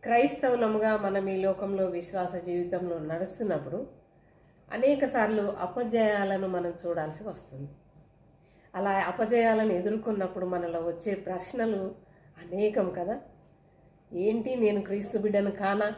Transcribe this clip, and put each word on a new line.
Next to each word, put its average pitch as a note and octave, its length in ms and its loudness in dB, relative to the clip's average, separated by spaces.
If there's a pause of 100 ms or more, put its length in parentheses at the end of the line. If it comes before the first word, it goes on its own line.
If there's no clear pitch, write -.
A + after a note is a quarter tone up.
క్రైస్తవులముగా A#3 920 4
మనం G3 320 0
ఈ F#3+ 120 0
లోకంలో F#3+ 460 0
విశ్వాస F3+ 480 -4
జీవితంలో F3 640 -2
నడుస్తున్నప్పుడు E3 880 -4 (840)
అనేక C#4 320 2
సార్లు A3 380 2
అపజయాలను G#3 1040 0
మనం F3 260 -2 (120)
చూడాల్సి D#3+ 380 -4
వస్తుంది. C#3+ 460 -12 (1040)
అలా G3 160 0
అపజయాలను A3 800 4
ఎదుర్కొన్నప్పుడు G3 760 -2
మనలో E3+ 340 -2
వచ్చే E3+ 340 -2
ప్రశ్నలు F#3+ 800 -4 (480)
అనేకం F3+ 480 0
కదా. F#3 300 -4 (920)
ఏంటి, A3 440 0
నేను G#3 240 4
క్రీస్తు G#3 380 -4
బిడ్డను G3+ 320 2
కానా? G3+ 480 0